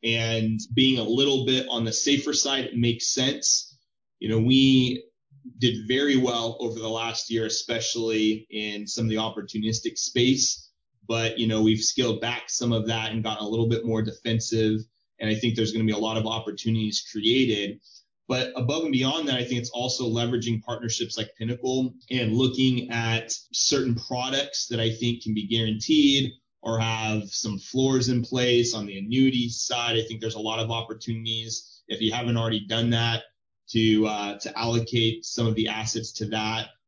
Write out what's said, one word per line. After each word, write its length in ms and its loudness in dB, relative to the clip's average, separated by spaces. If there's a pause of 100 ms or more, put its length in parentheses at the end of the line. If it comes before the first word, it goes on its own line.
And 580 0 (120)
being 260 4
a 60 -2
little 420 2
bit 240 2
on 140 -2
the 80 -2
safer 400 0
side, 320 0
it 120 -8
makes 380 0
sense. 600 0 (420)
You 100 -4
know, 120 2
we 640 6 (540)
did 280 0
very 300 2
well 420 0
over 220 -6
the 80 -6
last 420 -6
year, 160 0
especially 1040 -2
in 380 -6
some 160 -4
of 60 0
the 60 0
opportunistic 800 -4
space. 720 0 (380)
But, 320 -2
you 80 0
know, 160 2
we've 180 6
scaled 400 0
back 280 -4
some 240 0
of 160 0
that 240 -2
and 100 -2
gotten 220 -4
a 40 -6
little 200 2
bit 160 0
more 180 0
defensive. 800 0 (400)
And 100 0
I 60 2
think 180 0
there's 160 0
gonna 140 0
be 80 4
a 60 0
lot 180 -2
of 100 -2
opportunities 840 -2
created. 680 2 (480)
But 300 -2
above 280 0
and 80 -2
beyond 360 0
that, 80 0
I 80 -2
think 160 -2
it's 80 -8
also 400 -4
leveraging 540 0
partnerships 560 -6
like 180 -8
Pinnacle 560 -2 (180)
and 240 0
looking 560 2
at 440 -2 (180)
certain 440 2
products 720 -4
that 120 -2
I 120 2
think 300 -2
can 120 -2
be 120 -4
guaranteed 880 2 (300)
or 160 -2
have 500 -2
some 300 -4
floors 500 2
in 140 2
place 500 2
on 140 -6
the 100 -10
annuity 540 2
side. 480 -2
I 60 0
think 180 -8
there's 140 -4
a 40 -8
lot 180 -2
of 120 -2
opportunities, 1160 -8
if 140 -6
you 140 2
haven't 240 0
already 280 -2
done 240 0
that, 340 0 (480)
to, 340 6
uh, 320 -4
to 200 -10
allocate 680 0
some 200 -2
of 80 2
the 140 0
assets 440 -6
to 180 -6
that. 380 -2 (200)